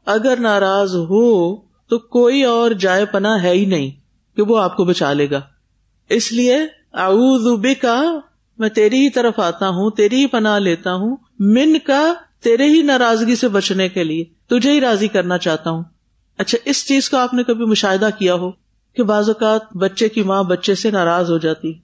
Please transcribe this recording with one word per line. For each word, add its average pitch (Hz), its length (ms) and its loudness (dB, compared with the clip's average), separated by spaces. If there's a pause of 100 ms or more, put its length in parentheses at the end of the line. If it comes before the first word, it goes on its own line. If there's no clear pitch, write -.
اگر 220 320 0
ناراض 196 580 0
ہو 190 600 0
تو - 420 -6
کوئی 247 460 0
اور 233 260 2
جائے 190 340 0
پناہ 202 380 -2
ہے 180 80 2
ہی 185 140 2
نہیں 156 260 -2 (460)
کہ 202 60 2
وہ 220 160 2
آپ 202 180 -2
کو 190 80 0
بچا 170 280 0
لے 143 180 0
گا۔ 139 100 -4 (680)
اس 226 240 -2
لیے 247 240 2 (360)
اعوذ 233 680 2
بک، 262 260 0 (720)
میں 220 100 -2
تیری 214 280 2
ہی 277 140 4
طرف 233 300 0
آتا 190 280 -2
ہوں، 190 220 -2
تیری 214 260 0
ہی 277 100 2
پناہ 214 320 0
لیتا 180 360 -2
ہوں، 214 220 -4 (220)
من 262 400 2
کا، 294 340 0 (300)
تیرے 240 220 2
ہی 302 180 4
ناراضگی 240 540 2
سے 247 120 0
بچنے 190 400 -2
کے 180 160 -4
لیے، 160 200 -4 (220)
تجھے 247 260 0
ہی 294 80 2
راضی 220 280 0
کرنا 180 300 -2
چاہتا 165 320 -4
ہوں۔ 165 120 -6 (560)
اچھا، 214 260 -2
اس - 240 -4
چیز 277 220 0
کو 285 60 0
آپ 254 180 0
نے 247 80 0
کبھی 233 220 -2
مشاہدہ 208 440 0 (100)
کیا 180 160 0
ہو 180 160 -4 (460)
کہ 247 60 0
بعض 208 260 0
اوقات 220 480 -2
بچے 190 320 -2
کی 214 140 -2
ماں 196 200 0
بچے 180 320 -2
سے 214 160 -2
ناراض 175 400 0
ہو 165 80 0
جاتی 160 340 -4 (120)